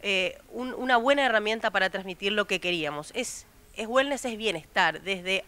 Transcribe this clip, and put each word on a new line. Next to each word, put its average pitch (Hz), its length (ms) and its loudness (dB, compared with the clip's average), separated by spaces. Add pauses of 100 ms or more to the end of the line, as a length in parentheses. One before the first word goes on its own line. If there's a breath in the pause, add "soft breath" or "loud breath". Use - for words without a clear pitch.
eh, 190 460 0
un, 247 240 -8
una 254 240 2
buena 269 300 4
herramienta 220 440 2
para 190 200 2
transmitir 190 420 -4
lo 208 140 0
que 190 120 -2
queríamos. 151 560 -4
Es, - 300 -6 (300)
es 220 120 -8
wellness, 262 380 2
es 233 140 -6
bienestar, 170 640 0
desde 185 460 -2